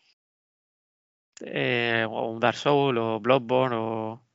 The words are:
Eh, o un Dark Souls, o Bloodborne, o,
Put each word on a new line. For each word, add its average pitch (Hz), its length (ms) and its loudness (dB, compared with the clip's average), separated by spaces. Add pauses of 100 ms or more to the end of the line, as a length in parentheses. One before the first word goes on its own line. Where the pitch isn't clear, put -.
(1400)
Eh, 120 680 -2
o 117 220 -4
un 113 100 -6
Dark 117 160 2
Souls, 139 420 2
o 113 220 0
Bloodborne, 127 560 2
o, 113 460 -6 (120)